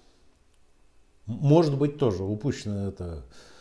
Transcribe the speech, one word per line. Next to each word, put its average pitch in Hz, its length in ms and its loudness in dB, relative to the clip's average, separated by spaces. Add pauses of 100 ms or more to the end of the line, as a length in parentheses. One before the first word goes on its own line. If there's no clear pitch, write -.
(1300)
может 143 500 4
быть, 147 200 0
тоже 98 260 0
упущено 104 640 -4
это. 85 380 -10 (360)